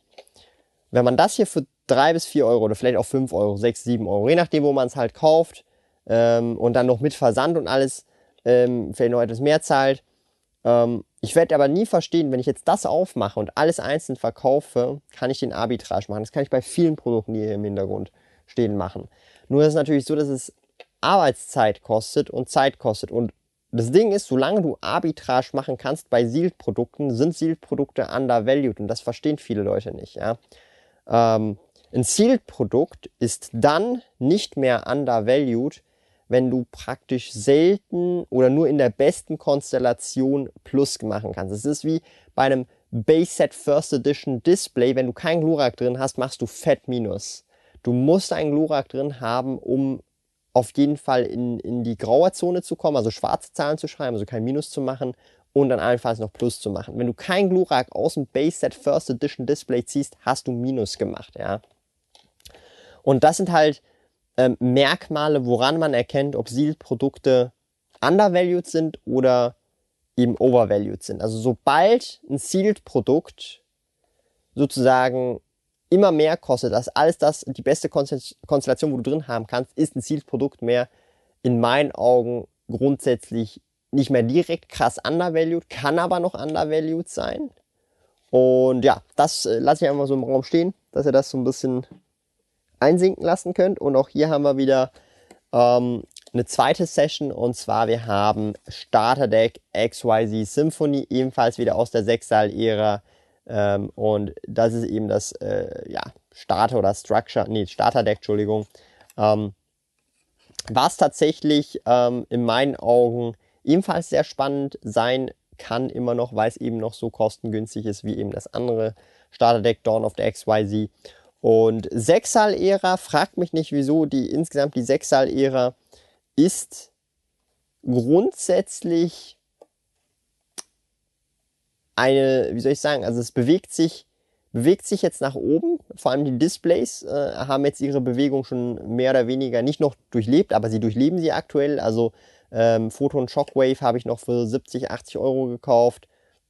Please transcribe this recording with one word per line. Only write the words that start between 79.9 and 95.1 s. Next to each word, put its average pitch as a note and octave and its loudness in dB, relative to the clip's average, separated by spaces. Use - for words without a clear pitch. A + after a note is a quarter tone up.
ein C3 -4
Sealed-Produkt C#3 -6
mehr B2 0
in B2 2
meinen C3 2
Augen A#2+ 0
grundsätzlich A#2 -2
nicht C3+ 0
mehr B2 4
direkt E3 -2
krass - -2
undervalued, E3 -2
kann C#3+ -2
aber F3+ 0
noch F3 -4
undervalued D#3+ -4
sein. B3 -8
Und B2+ 4
ja, - 4
das, - 0
äh, A2+ 0
lasse D3 2
ich C#3 2
einfach C#3+ -2
so C3+ 0
im C3+ 0
Raum C3 0
stehen, E3+ 0
dass C#3 -4
ihr C#3+ 2
das C3+ 2
so - -6
ein B2+ -2
bisschen B2+ -2
einsinken F#3 2
lassen F3 -2
könnt. F#3+ 0
Und C#3 0
auch C3+ 2
hier D3+ 0
haben C#3+ 0
wir C#3+ 2
wieder, C3+ 2